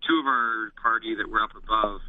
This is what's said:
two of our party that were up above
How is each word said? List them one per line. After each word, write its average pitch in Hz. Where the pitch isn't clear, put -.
two 160
of 139
our 117
party 113
that 107
were 110
up 107
above 104